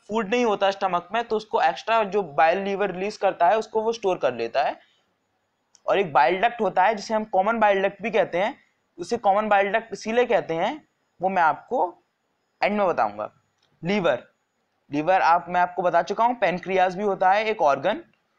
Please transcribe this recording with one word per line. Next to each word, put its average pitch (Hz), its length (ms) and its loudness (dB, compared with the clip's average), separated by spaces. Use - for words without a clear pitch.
फूड 208 220 -4
नहीं 247 160 0
होता 202 260 0
स्टमक 180 420 -4
में 233 100 -2
तो 220 140 -4
उसको 214 240 -4
एक्स्ट्रा 214 440 0
जो 202 160 -2
बाइल 165 240 4
लीवर 196 320 -2
रिलीज 190 260 -8
करता 180 320 2
है 214 80 4
उसको 220 240 -4
वो 226 120 -2
स्टोर 190 240 -2
कर 135 160 0
लेता 117 300 -2
है। 214 160 -4
और 160 120 2
एक 185 140 -2
बाइल 160 280 4
डक्ट 233 200 0
होता 185 220 2
है 220 120 2
जिसे 208 180 -8
हम 214 120 0
कॉमन 214 340 0
बाइल 202 240 4
डक्ट 196 180 -2
भी 214 100 -6
कहते 175 260 0
हैं, 220 200 -2
उसे 175 200 -6
कॉमन 208 320 0
बाइल 196 220 2
डक्ट 196 220 -4
इसीलिए 233 320 -2
कहते 170 280 0
हैं, 220 340 -4
वो 185 100 -2
मैं 185 140 0
आपको 262 500 -2
एंड 202 160 0
में 196 100 0
बताऊंगा। 107 420 -2
लीवर, 165 420 0
लीवर 160 300 2
आप, 175 280 4
मैं 180 120 0
आपको 180 200 -2
बता 175 200 2
चुका 208 240 0
हूँ। 247 140 0
पैनक्रियाज 180 580 0
भी 208 60 -6
होता 185 280 2
है 214 140 2
एक 214 160 -2
ऑर्गन, 156 420 0